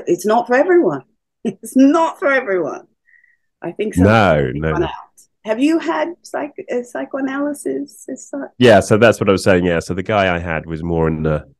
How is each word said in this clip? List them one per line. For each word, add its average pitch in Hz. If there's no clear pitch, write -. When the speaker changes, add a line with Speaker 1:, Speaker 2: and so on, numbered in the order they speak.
Speaker 1:
It's 175
not 220
for 240
everyone. 180
<laughs> -
It's -
not 302
for -
everyone. 185
I 170
think -
some 90
Speaker 2:
No, 107
Speaker 1:
people 65
Speaker 2:
no, 78
Speaker 1:
run 78
Speaker 2:
no. 73
Speaker 1:
out. -
Have 220
you 320
had 311
psych-, 277
uh, 247
psychoanalysis 277
as -
such? 277
Speaker 2:
Yeah, 113
so 113
that's 110
what 101
I 98
was 92
saying. 90
Yeah, 85
so -
the 92
guy 95
I 87
had 82
was 80
more 82
in 78
the 78